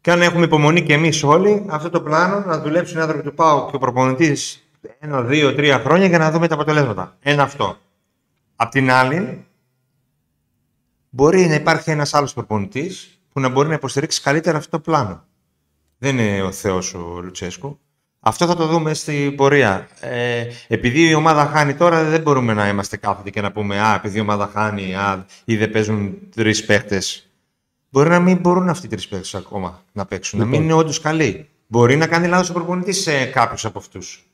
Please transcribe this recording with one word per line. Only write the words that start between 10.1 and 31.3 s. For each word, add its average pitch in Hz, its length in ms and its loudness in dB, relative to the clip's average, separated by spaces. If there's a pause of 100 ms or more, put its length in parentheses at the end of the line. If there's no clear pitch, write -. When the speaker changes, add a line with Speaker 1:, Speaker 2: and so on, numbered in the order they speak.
Speaker 1:
μπορεί 165 360 4
να 156 80 2
υπάρχει 151 360 0
ένας 147 240 -2
άλλος 143 180 2
προπονητής 107 880 -8 (120)
που - 80 -6
να 131 80 0
μπορεί 139 200 2
να 160 60 -2
υποστηρίξει 139 460 -4
καλύτερα 156 380 0
αυτό 147 120 -10
το 165 80 -6
πλάνο. 127 460 -2 (760)
Δεν 131 200 -2
είναι 101 240 0
ο 92 100 -4
Θεός 92 420 -4
ο 87 280 -12
Λουτσέσκου. 92 560 -12 (420)
Αυτό 113 260 0
θα 170 100 2
το 165 100 0
δούμε 156 280 0
στην 143 420 -4
πορεία. 139 520 2 (120)
Ε, 120 460 -4 (220)
επειδή 123 400 2
η 160 60 4
ομάδα 151 320 4
χάνει 147 280 0
τώρα, 165 300 2
δεν 160 160 0
μπορούμε 131 340 2
να 104 140 0
είμαστε 101 280 -4
κάθετοι 98 340 -6
και 104 100 -6
να 101 120 -4
πούμε, 101 280 -4
«Α, 107 140 4
επειδή 98 240 -4
η - 20 -2
ομάδα 104 320 -2
χάνει, 101 420 -4
α, 98 320 -4 (180)
ή 113 120 -2
δεν 107 140 0
παίζουν 104 480 -2 (160)
τρεις 107 300 0
παίχτες». 98 600 -2 (680)
Μπορεί 139 160 4
να 175 120 4
μην 180 160 4
μπορούν 180 320 2
αυτοί - 180 -6
οι - 20 -14
τρεις 101 200 -8
παίχτες 92 260 -10
ακόμα 90 480 -10 (100)
να 98 140 -6
παίξουν, 101 320 -8
να 110 60 2
Speaker 2:
Λοιπόν. 135 160 0
Speaker 1:
μην 160 80 0
είναι 160 100 4
όντως 156 220 0
καλοί. 151 480 -2 (180)